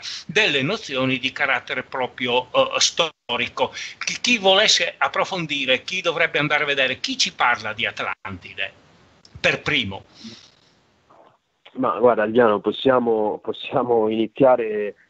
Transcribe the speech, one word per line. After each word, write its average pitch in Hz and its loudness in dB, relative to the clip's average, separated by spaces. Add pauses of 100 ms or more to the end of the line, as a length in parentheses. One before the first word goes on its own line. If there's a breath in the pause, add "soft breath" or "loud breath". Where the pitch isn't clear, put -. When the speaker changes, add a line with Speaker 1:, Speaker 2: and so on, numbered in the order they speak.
(260 loud breath)
Speaker 1:
delle 165 0
nozioni 131 -2
di 127 -4
carattere 131 -4
proprio, 123 -4
eh, 131 4 (100)
storico. 120 -2 (260 loud breath)
Chi, - -8
chi 240 2
volesse 190 4
approfondire, 147 -2
chi 185 -8
dovrebbe 165 0
andare 147 0
a - -2
vedere, 131 0
chi - -6
ci - -2
parla 113 0
di 110 -4
Atlantide 98 -8 (680)
per 151 0
primo? 110 -4 (1700 loud breath)
Speaker 2:
Ma 117 0
guarda, 113 4
Aldiano, 110 4
possiamo, 110 0
possiamo 120 0
iniziare, 110 2 (160)